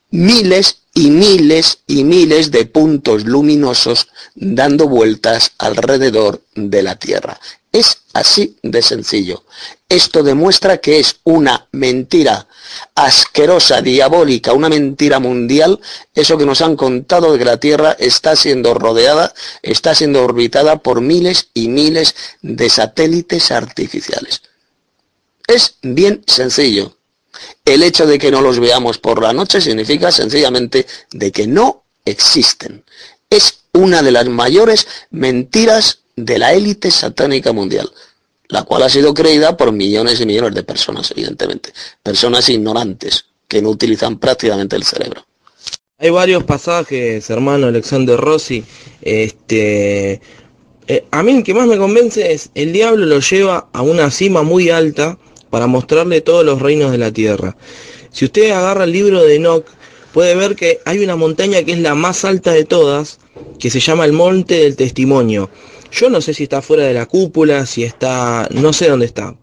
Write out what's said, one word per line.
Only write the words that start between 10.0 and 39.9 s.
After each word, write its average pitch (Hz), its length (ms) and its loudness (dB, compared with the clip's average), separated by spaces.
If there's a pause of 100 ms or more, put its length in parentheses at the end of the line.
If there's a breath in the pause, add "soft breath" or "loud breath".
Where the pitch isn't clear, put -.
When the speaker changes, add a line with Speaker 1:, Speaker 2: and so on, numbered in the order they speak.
Speaker 1:
demuestra 165 560 2
que 151 220 2
es - 240 -2
una 151 480 2
mentira 131 720 -2 (480 loud breath)
asquerosa, 147 880 2
diabólica, 135 720 2
una 147 160 2
mentira 143 500 0
mundial, 131 640 0 (340 loud breath)
eso 156 240 2
que 147 80 2
nos 135 140 0
han 160 160 0
contado 143 560 0
de 131 80 2
que 123 40 0
la 117 140 2
Tierra 151 400 0
está 147 380 0
siendo 131 380 0
rodeada, 120 600 0 (280 loud breath)
está 151 340 -2
siendo 139 260 2
orbitada 123 560 0
por 123 220 -2
miles 175 540 -2
y 113 120 -4
miles 151 480 0 (260 loud breath)
de 120 300 -4
satélites 165 800 -2
artificiales. - 920 -8 (1080)
Es 233 340 2
bien 170 460 0
sencillo. 123 680 0 (680 loud breath)
El 139 180 4
hecho 170 240 2
de 147 120 4
que 143 120 0
no 135 100 2
los 127 200 2
veamos 120 380 0
por 113 240 -2
la 110 100 2
noche 185 280 -2
significa 143 520 -2
sencillamente 127 720 0 (240 loud breath)
de 104 220 -6
que 107 140 -4
no 180 380 0 (200)
existen. - 800 -2 (460 loud breath)
Es - 420 0
una 180 300 4
de 135 100 2
las 120 160 2
mayores 156 580 2 (240 loud breath)
mentiras 214 920 0 (140)
de 117 240 -4
la 120 140 2
élite 202 380 -2
satánica 135 640 -2
mundial, 101 380 -4 (580 soft breath)
la 98 140 -4
cual 131 220 0
ha 131 40 2
sido 139 260 2
creída 156 420 2
por 127 160 0
millones 107 480 -2